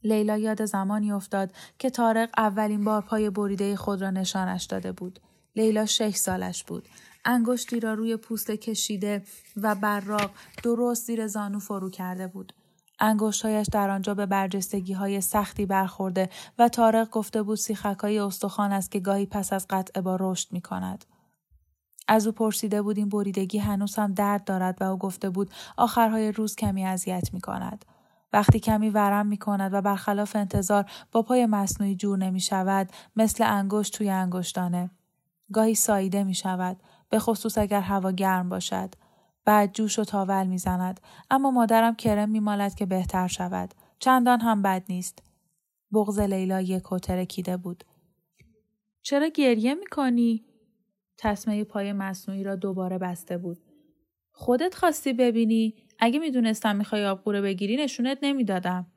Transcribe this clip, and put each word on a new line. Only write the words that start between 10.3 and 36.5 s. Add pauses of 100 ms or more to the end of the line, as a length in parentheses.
درست
زیر
زانو
فرو
کرده
بود. (460)
انگشت‌هایش
در
آنجا
به
برجستگی‌های
سختی
برخورده (300)
و
طارق
گفته
بود
سیخک‌های
استخوان
است
که
گاهی
پس
از
قطعه
با
رشد
می‌کند. (1000)
از
او
پرسیده
بود
این
بریدگی
هنوز
هم
درد
دارد
و
او
گفته
بود (280)
آخرهای
روز
کمی
اذیت
می‌کند. (480)
وقتی
کمی
ورم
می‌کند
و
برخلاف
انتظار (260)
با
پای
مصنوعی
جور
نمی‌شود، (260)
مثل
انگشت
توی
انگشتانه. (640)
گاهی
ساییده
می‌شود، (320)